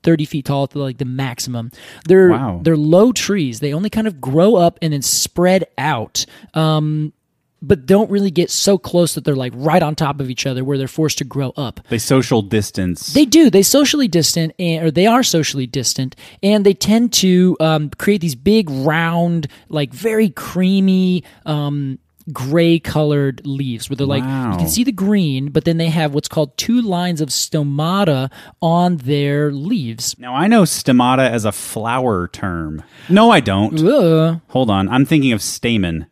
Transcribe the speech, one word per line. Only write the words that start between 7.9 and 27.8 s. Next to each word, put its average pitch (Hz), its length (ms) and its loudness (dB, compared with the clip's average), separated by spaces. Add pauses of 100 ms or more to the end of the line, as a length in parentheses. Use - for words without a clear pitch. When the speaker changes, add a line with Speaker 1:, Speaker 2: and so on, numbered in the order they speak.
Speaker 1:
really 202 200 -2
get 170 200 -4
so - 260 0
close - 380 -2
that 143 100 -10
they're, 147 100 -2
like, 127 220 -6
right 156 260 0
on 151 120 -2
top 143 260 -4
of 131 80 -6
each 127 180 -8
other 127 160 -4
where 139 140 -2
they're 135 100 -4
forced 156 320 -2
to 147 60 -6
grow 131 320 -6
up. 127 320 -8
Speaker 2:
They 120 80 -4
social 127 460 2
distance. 98 720 -4
Speaker 1:
They 294 100 6
do. 285 240 6
They 196 140 4
socially 277 440 2
distant, 160 520 0
and, 165 280 -2
or 160 40 2
they 175 160 2
are 240 160 4
socially 139 440 -2
distant, 127 480 -6 (280)
and 202 240 2
they 196 80 6
tend 233 400 2
to, 180 460 4
um, 156 360 0
create 202 240 0
these 160 140 -2
big, 185 340 2
round, 165 800 0 (220)
like, 143 240 -4
very 220 340 0
creamy, 185 960 0 (220)
um, 143 520 -4 (600)
gray-colored 151 840 0
leaves 135 460 -6
where 135 60 -6
they're, 135 100 -2
like, 139 180 -2
Speaker 2:
Wow. 131 280 -4
Speaker 1:
you 90 60 -2
can 82 100 0
see 240 160 0
the 262 80 0
green, 180 580 0
but 147 140 -2
then 165 120 0
they 165 120 -2
have 156 260 -2
what's 151 140 -4
called 147 280 -4
two 240 240 0
lines 180 400 -2
of 151 80 -2
stomata 151 1000 -2 (320)